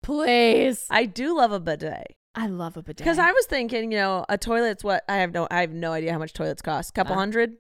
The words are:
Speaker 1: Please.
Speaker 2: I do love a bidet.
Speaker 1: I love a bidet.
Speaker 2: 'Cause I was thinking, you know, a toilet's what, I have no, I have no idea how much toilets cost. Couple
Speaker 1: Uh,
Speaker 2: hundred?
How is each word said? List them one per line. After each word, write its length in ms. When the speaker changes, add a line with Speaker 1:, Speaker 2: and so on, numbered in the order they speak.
Speaker 1:
Please. 840
Speaker 2:
I 160
do 300
love 160
a 80
bidet. 540
Speaker 1:
I 140
love 300
a 40
bidet. 240
Speaker 2:
'Cause 140
I 140
was 140
thinking, 440
you 60
know, 320
a 80
toilet's 460
what, 260
I 80
have 160
no, 180
I 100
have 120
no 180
idea 220
how 60
much 140
toilets 280
cost. 320
Couple 200
Speaker 1:
Uh, 40
Speaker 2:
hundred? 500